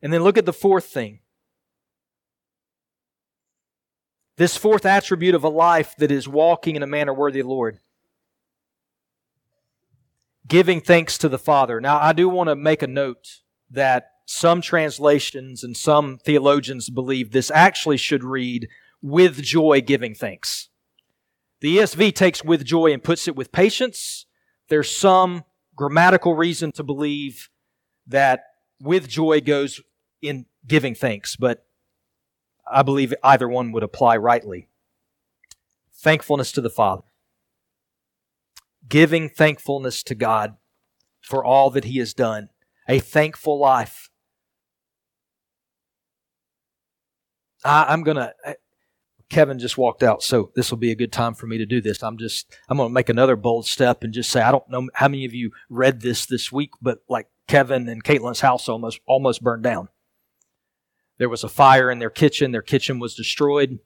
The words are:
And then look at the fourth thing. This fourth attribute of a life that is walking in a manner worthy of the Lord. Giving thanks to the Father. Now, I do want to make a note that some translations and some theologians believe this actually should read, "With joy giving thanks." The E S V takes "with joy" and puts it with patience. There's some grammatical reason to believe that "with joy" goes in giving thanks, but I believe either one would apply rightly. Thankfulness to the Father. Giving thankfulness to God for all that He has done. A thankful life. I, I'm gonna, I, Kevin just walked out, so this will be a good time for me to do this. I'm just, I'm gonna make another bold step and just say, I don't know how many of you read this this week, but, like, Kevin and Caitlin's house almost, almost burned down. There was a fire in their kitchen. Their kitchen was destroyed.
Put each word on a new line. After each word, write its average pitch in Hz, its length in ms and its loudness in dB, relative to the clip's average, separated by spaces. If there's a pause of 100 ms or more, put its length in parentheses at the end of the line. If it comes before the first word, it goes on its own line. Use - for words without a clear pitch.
And 147 120 -6
then 165 100 0
look 196 160 4
at 196 80 2
the 180 60 -2
fourth 190 340 0
thing. 110 320 -10 (3250)
This 170 200 2
fourth 214 300 2
attribute 185 480 2
of 151 80 2
a 156 60 0
life 160 500 2
that 147 140 2
is 139 160 -4
walking 160 480 0
in 143 80 -6
a - 20 -10
manner 143 260 -4
worthy 135 280 -2
of 127 60 -4
the 131 60 -6
Lord. 117 280 -6 (2750)
Giving 175 340 4
thanks 170 380 2
to 160 100 0
the 131 80 -4
Father. 127 440 0
Now, 143 180 0
I 151 140 4
do 175 160 2
want 180 200 -2
to 151 60 2
make 151 260 0
a 151 60 -6
note 131 540 -8 (280)
that 127 440 -2 (120)
some 170 360 0
translations 143 1040 -2
and 123 120 -12
some 147 420 0
theologians 139 680 0
believe 127 440 -6
this 127 180 0
actually 156 460 4
should 131 260 -2
read, 123 460 -8 (340)
"With 156 400 2
joy 151 380 4
giving 120 340 -2
thanks." - 540 -10 (880)
The 147 120 -4
E 185 100 4
S 208 140 0
V 190 180 2
takes - 320 0
"with 156 200 0
joy" 160 280 2
and 135 100 -6
puts - 240 -2
it 165 80 -6
with 139 160 -10
patience. - 760 -2 (420)
There's 151 280 -2
some 185 480 2 (300)
grammatical 170 600 2
reason 160 380 -2
to 151 120 -10
believe 143 680 -6 (560)
that 131 380 0 (360)
"with 147 280 -2
joy" 156 320 2
goes 143 420 -4 (380)
in 139 260 -10 (200)
giving 131 300 0
thanks, 107 400 -6
but 123 280 -4 (1040)
I 135 160 2
believe 135 400 0
either 131 260 4
one 123 220 -4
would 110 140 -4
apply 117 320 2
rightly. 110 520 -2 (1300)
Thankfulness 147 580 0
to - 80 -2
the 120 80 -4
Father. 101 360 -2 (1800)
Giving 156 400 2
thankfulness 139 760 -2
to 127 140 -10
God 110 400 -2 (640)
for - 240 -6
all 135 260 4
that 127 140 -4
He 131 140 -6
has 117 160 -6
done. 110 340 -4 (400)
A 135 100 2
thankful 151 600 -2
life. 131 500 -2 (3500)
I, 147 260 4
I'm 160 120 0
gonna, 147 300 -4 (120)
I, 147 120 -12 (720)
Kevin 139 320 2
just 123 180 -8
walked 127 240 0
out, 117 220 2
so 113 320 0
this 123 140 -2
will 117 80 -8
be 117 120 -2
a 110 60 -4
good 110 160 -6
time 117 220 -4
for - 120 -18
me 113 120 -8
to 110 80 -6
do 123 140 -2
this. 104 220 -6
I'm 113 160 -10
just, - 340 -10 (160)
I'm 139 100 -2
gonna 120 120 0
make 123 180 0
another 120 280 4
bold 117 300 -2
step 123 360 0
and 113 100 -10
just 117 180 -6
say, 123 120 0
I 113 80 4
don't 135 180 0
know 127 260 -8
how 139 120 0
many 139 180 -2
of 117 100 -12
you 120 180 -8 (180)
read 123 300 0
this 120 260 -6
this - 240 -6
week, 143 200 -6 (120)
but, 117 260 -6
like, 117 200 -6 (180)
Kevin 131 420 0
and 113 140 -14
Caitlin's 123 380 -2
house 127 280 0
almost, 113 380 -8
almost 131 360 0
burned 117 200 -4
down. 113 260 -4 (1300)
There 123 100 -2
was 117 140 -8
a 110 60 -10
fire 131 420 6
in 120 80 -6
their 113 120 -6
kitchen. 143 420 0
Their 113 100 -6
kitchen 131 380 -2
was 120 160 -10
destroyed. 139 680 -2